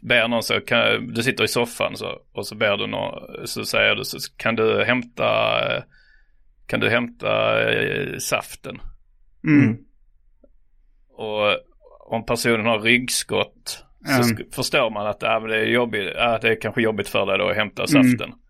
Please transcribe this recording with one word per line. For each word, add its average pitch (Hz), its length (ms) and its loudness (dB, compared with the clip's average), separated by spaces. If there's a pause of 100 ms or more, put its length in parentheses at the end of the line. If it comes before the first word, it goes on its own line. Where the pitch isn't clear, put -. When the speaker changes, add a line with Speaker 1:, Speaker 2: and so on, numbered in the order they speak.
Speaker 1:
ber 117 260 4
någon 117 140 0
så 107 180 -2
kan, 110 540 0
du 117 80 0
sitter 131 220 0
i 104 40 2
soffan 117 480 -2
så, - 220 -10 (160)
och 104 120 -8
så - 80 -12
ber 104 220 2
du 104 100 -4
någon, - 600 -8
så 107 180 -8
säger 107 300 2
du 101 100 -4
så, - 140 -8 (180)
kan 113 200 -2
du 110 280 2
hämta, 120 400 -2 (520)
eh, 120 60 -6 (840)
kan 117 140 -4
du 107 100 0
hämta, 110 720 0 (100)
eh, 110 460 -2
saften? - 580 -6 (720)
Speaker 2:
Mm. 147 180 6
Speaker 3:
Mm. 110 120 2 (1400)
Speaker 1:
Och 107 400 2 (580)
om 113 120 -4
personen 117 400 2
har 113 140 4
ryggskott - 1040 -2 (220)
så 143 60 -2
Speaker 2:
Mm. 127 120 4
Speaker 1:
sk-, 117 300 -2
förstår 127 360 0
man 104 160 -4
att, 104 140 -2
ja, 110 200 2
men 110 100 -6
det 110 60 2
är 110 100 2
jobbigt, 110 500 0
ja, 117 260 2
det 117 60 2
är 110 120 0
kanske 113 220 -2
jobbigt 104 260 0
för 104 180 0
dig 98 120 2
då 95 100 0
att 95 80 -2
hämta 104 280 -2
Speaker 2:
Mm. 135 260 6
Speaker 1:
saften. 123 200 -2 (200)